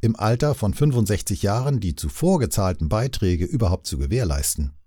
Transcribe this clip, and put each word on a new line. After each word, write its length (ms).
im 140
Alter 400
von 180
fünfundsechzig 680
Jahren 360
die 160
zuvor 440
gezahlten 500
Beiträge 560
überhaupt 420
zu 100
gewährleisten. 720